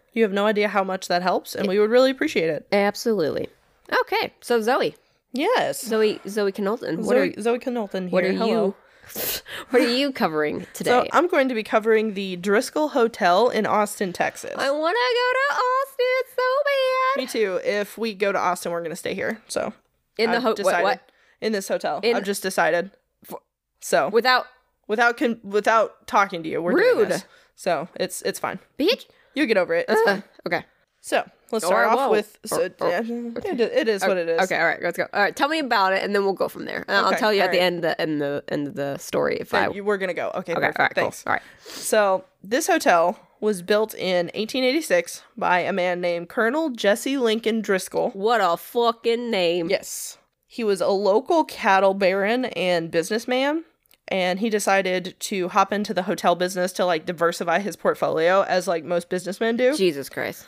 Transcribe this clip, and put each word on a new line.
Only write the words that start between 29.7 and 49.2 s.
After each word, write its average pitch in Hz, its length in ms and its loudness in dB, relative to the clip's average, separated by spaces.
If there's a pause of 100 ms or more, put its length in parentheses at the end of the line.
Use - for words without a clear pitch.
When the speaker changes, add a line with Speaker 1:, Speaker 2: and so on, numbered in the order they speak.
Speaker 1:
it. 170 120 0
It's 220 140 2
Speaker 2:
Ugh. 226 40 4
Speaker 1:
fine. 202 180 0 (240)
Speaker 2:
Okay. 165 180 -2 (360)
Speaker 1:
So - 220 0 (280)
let's 220 120 -2
Speaker 2:
Or 165 40 0
Speaker 1:
start 220 200 4
Speaker 2:
I 226 40 4
Speaker 1:
off 240 60 6
Speaker 2:
won't. 269 140 0
Speaker 1:
with. 214 320 0
So, 185 140 -4
Speaker 2:
Or, 175 300 -2
or, - 20 2
Speaker 1:
yeah, 175 80 0 (400)
Speaker 2:
okay. 403 140 -6
Speaker 1:
it, 262 100 -4
it 220 260 0
is 202 140 0
Speaker 2:
Okay. 190 80 2
Speaker 1:
what 185 80 2
it 170 100 -2
is. 165 140 2
Speaker 2:
Okay. 185 160 0
All 160 80 2
right. - 160 0
Let's 175 160 -2
go. 180 160 -2
All 202 80 2
right. 190 140 0
Tell 277 120 0
me 320 120 -2
about 214 340 2
it, 190 100 0
and 202 120 -2
then 202 80 2
we'll 196 100 0
go - 160 -2
from - 160 -12
there. - 220 -6
And 202 100 0
I'll 190 120 4
Speaker 1:
Okay. 196 80 2
Speaker 2:
tell 214 140 2
you 202 100 2
at 185 60 4
Speaker 1:
All 180 60 -2
Speaker 2:
the 180 60 2
Speaker 1:
right. 180 40 4
Speaker 2:
end, 175 200 0
the, 160 180 0
in 156 160 -2
the, 143 300 -4
in 143 260 -4
the 139 240 -6
story - 420 -2
if - 120 -10
Speaker 1:
Then 202 180 2
Speaker 2:
I. - 40 -6
Speaker 1:
you, 202 100 -10
we're 202 140 0
gonna 185 180 -4
go. 123 200 -4
Okay. 175 180 -6
Speaker 2:
Okay. 156 180 0
Speaker 1:
Perfect. - 80 -4
Speaker 2:
All 139 60 4
right. - 100 -2
Cool. 185 80 0
Speaker 1:
Thanks. - 240 -6
Speaker 2:
All - 60 0
right. - 80 -2 (240)
Speaker 1:
So 196 600 0 (180)
this 240 240 -2
hotel 196 520 2 (200)
was 214 220 -2
built 214 320 0
in 175 400 -2
eighteen 233 300 -4
eighty-six 254 580 0 (160)
by 175 220 2
a 165 120 0
man 180 300 -2
named 175 280 -2
Colonel 262 420 0
Jesse 226 460 0
Lincoln 226 440 0
Driscoll. 185 500 -2
Speaker 2:
What 214 300 2
a 170 160 2
fucking 233 720 -2